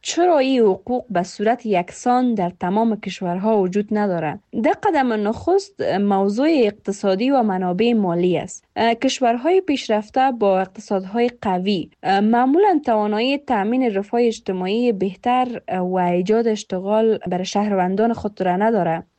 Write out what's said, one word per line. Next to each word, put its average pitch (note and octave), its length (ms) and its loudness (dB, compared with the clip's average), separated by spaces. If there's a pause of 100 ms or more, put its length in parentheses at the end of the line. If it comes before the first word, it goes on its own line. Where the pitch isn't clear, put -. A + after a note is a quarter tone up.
چرا E4+ 360 2
این C4 220 2
حقوق A3 500 0
به F3+ 120 0
صورت A3 440 -2
یکسان A#3+ 680 0
در F3 260 -2
تمام G#3 400 0
کشورها F#3+ 600 -2
وجود G3 300 0
نداره. F#3+ 480 -2 (240)
در D4+ 200 2
قدم B3 460 0
نخست F4+ 540 -2
موضوع G3+ 680 0
اقتصادی G#3 800 0
و C4+ 120 2
منابع F#3+ 500 0
مالی F3+ 460 0
است. - 260 -10 (120)
اه، A#3 180 2
کشورهای C4 640 0
پیشرفته C4 800 0
با G3 220 2
اقتصادهای G3+ 720 -2 (120)
قوی، F#3 480 -2 (120)
اه، G3 180 2
معمولاً C4+ 640 4
توانایی A3 540 0
تأمین A#3 560 0
رفاه G3+ 280 -2
اجتماعی A3 680 -2
بهتر، A#3 760 -2
اه، F#3 120 -4
و F3+ 160 -2
ایجاد F#3 520 0
اشتغال G#3+ 760 0
برای F3+ 180 -4
شهروندان G3+ 680 0
خود G#3 300 -6
را F3+ 140 0
نداره. F#3 460 0 (160)